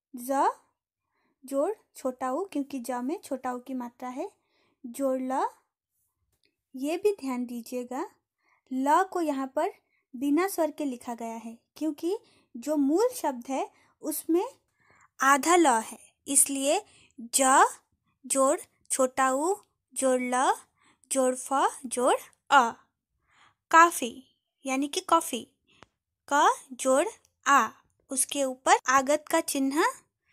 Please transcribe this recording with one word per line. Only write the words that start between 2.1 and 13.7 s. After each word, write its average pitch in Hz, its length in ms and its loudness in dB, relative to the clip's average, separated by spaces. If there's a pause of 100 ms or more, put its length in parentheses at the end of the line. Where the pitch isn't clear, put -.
ऊ, 320 140 -2
क्योंकि 277 340 -8
ज 247 240 -6
में 320 200 -4
छोटा 254 300 -6
ऊ 247 60 -8
की 262 140 -12
मात्रा 247 360 -10
है, 294 200 -8 (540)
जोड़ 262 380 -4
ल। 262 200 -4 (1300)
ये 285 220 -4
भी 403 220 0
ध्यान 247 260 -6
दीजिएगा, 247 600 -8 (640)
ल 285 320 2
को 370 180 -4
यहाँ 269 340 -2
पर 349 160 0 (420)
बिना 285 340 2
स्वर 320 240 -2
के 302 140 -6
लिखा 247 300 -8
गया 226 200 -10
है, 226 220 -14 (200)
क्योंकि 320 400 -4 (380)
जो 277 220 -4
मूल 311 380 4
शब्द 254 340 -6
है 302 200 -4 (320)